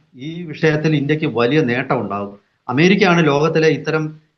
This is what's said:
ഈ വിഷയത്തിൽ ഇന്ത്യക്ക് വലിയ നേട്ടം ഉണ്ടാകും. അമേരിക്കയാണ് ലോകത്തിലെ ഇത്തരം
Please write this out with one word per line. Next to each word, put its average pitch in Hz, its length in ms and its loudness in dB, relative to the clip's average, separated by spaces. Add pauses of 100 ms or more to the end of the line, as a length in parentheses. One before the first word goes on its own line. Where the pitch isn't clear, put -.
(160)
ഈ 160 260 -12
വിഷയത്തിൽ 156 540 0
ഇന്ത്യക്ക് 151 300 -2
വലിയ 120 340 2
നേട്ടം 127 400 -2
ഉണ്ടാകും. 101 380 -8 (300)
അമേരിക്കയാണ് 175 580 4
ലോകത്തിലെ 156 420 2
ഇത്തരം 156 520 -2 (180)